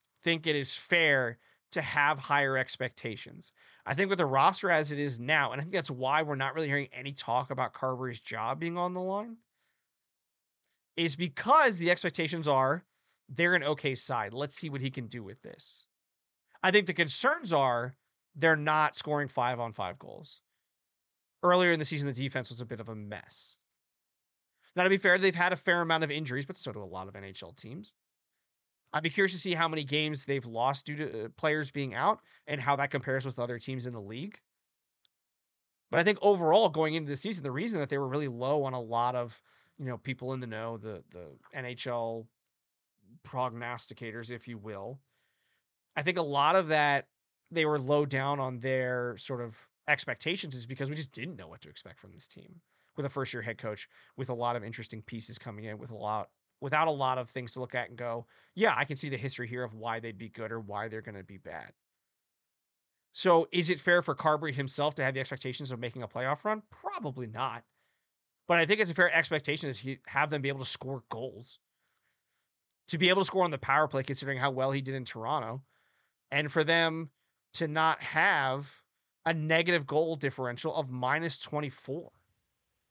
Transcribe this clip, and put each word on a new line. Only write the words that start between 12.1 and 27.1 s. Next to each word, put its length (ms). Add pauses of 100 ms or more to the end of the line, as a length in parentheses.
are 380 (460)
they're 240
an 80
okay 320
side. 380
Let's 220
see 140
what 120
he 100
can 160
do 160
with 180
this. 460 (760)
I 80
think 160
the 80
concerns 580
are 440 (400)
they're 200
not 400
scoring 340
five-on-five 680
goals. 440 (1000)
Earlier 300
in 80
the 60
season, 220
the 60
defense 360
was 120
a 40
bit 140
of 100
a 60
mess. 600 (1200)
Now, 80
to 60
be 80
fair, 200
they've 160
had 200
a 40
fair 240
amount 220
of 80
injuries, 340
but 100
so 160
do 120
a 20
lot 220
of 80